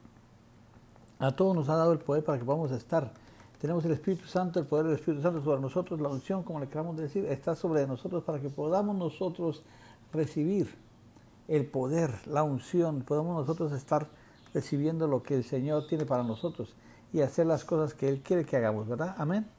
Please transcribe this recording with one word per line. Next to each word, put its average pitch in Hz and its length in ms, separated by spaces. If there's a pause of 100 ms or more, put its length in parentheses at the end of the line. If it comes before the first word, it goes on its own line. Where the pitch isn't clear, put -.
(1200)
A 131 140
todos 185 240
nos 147 120
ha 156 60
dado 165 180
el 160 60
poder - 240
para 147 160
que 120 60
podamos 143 260
estar. 131 420 (480)
Tenemos 160 240
el 165 60
Espíritu 170 380
Santo, 180 320
el 143 60
poder 156 200
del 160 80
Espíritu 151 260
Santo 165 220
sobre 139 180
nosotros, 170 400
la 147 80
unción, 165 360
como 156 160
le 139 80
queramos 156 280
decir, 160 280
está 147 320
sobre 151 320
nosotros 165 340
para 151 160
que 139 120
podamos 180 440
nosotros 170 680 (480)
recibir 160 640 (720)
el 147 180
poder, 139 640
la 151 160
unción, 151 580
podamos 156 340
nosotros 156 360
estar 147 340 (480)
recibiendo 151 540
lo 131 160
que 143 100
el 127 80
Señor 147 460
tiene 156 160
para 127 180
nosotros 117 540 (360)
y 156 100
hacer 160 240
las 160 180
cosas 156 300
que 139 140
Él 139 140
quiere 175 220
que 143 120
hagamos, 110 300
¿verdad? 156 320
Amén. 196 300 (100)